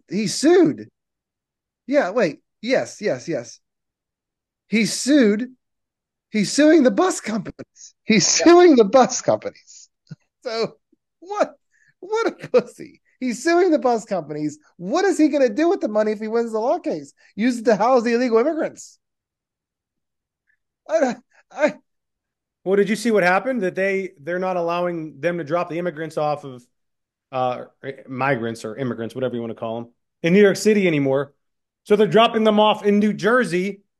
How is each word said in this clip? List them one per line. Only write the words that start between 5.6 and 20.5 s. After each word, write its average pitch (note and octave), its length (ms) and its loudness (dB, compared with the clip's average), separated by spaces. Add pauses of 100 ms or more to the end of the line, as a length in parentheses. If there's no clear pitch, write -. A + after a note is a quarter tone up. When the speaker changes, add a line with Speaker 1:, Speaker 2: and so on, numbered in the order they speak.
Speaker 1:
He's G#3 200 -2
suing D4+ 340 6
the - 80 4
bus E4 280 0
companies. - 760 -12 (100)
He's - 340 2
Speaker 2:
Yeah. - 60 0
Speaker 1:
suing F4 320 8
the A#3 80 6
bus A#3 360 2
companies. - 680 -6 (540)
So A3+ 340 -6 (400)
what, F#4+ 360 -6 (460)
what G#4+ 280 -4
a - 200 -10
pussy. - 540 -4 (180)
He's B3 220 -6
suing E4+ 280 2
the D4+ 80 2
bus A3+ 260 -2
companies. D3+ 540 -8 (180)
What B3 280 -4
is F#4 140 0
he D4+ 100 4
gonna C4+ 220 2
do D4 180 0
with G4 120 0
the D4+ 80 -4
money G#3+ 240 -2
if G#3 80 -8
he A3 80 -8
wins A#3 240 -4
the A3 60 -4
law C4+ 200 -2
case? E3+ 340 -8 (240)
Use A#3+ 220 -2
it A3 80 -12
to A3 100 4
house A#3+ 260 2
the A#3 120 0
illegal A#3 240 0
immigrants. C4 600 -4 (1900)